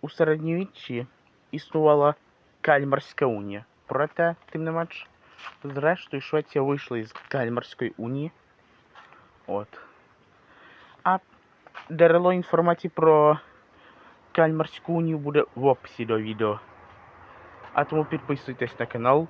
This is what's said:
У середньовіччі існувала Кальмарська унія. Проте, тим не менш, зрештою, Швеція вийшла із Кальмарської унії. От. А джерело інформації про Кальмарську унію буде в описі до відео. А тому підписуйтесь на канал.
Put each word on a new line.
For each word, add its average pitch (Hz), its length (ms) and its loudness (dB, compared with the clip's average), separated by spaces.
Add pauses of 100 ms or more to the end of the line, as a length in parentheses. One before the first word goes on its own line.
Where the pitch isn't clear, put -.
У 151 60 -10
середньовіччі 156 960 -4 (440)
існувала 147 640 2 (460)
Кальмарська 139 640 0
унія. 104 400 -6 (200)
Проте, 156 500 -2 (140)
тим 160 140 -8
не 160 80 -6
менш, 165 360 -8 (560)
зрештою, 143 580 -2
Швеція 151 400 -4
вийшла 139 360 -4
із 110 140 -8
Кальмарської 120 840 -6
унії. 139 340 -8 (1160)
От. 101 320 -10 (1200)
А 185 140 0 (720)
джерело 170 420 4
інформації 170 640 0
про 151 440 6 (920)
Кальмарську 160 640 0
унію 165 240 -2
буде 143 280 0 (100)
в 123 100 -2
описі 123 400 0
до 110 140 0
відео. 107 400 -4 (1120)
А 143 100 0
тому 156 220 -2
підписуйтесь 135 720 -8
на 117 60 -2
канал. 131 440 0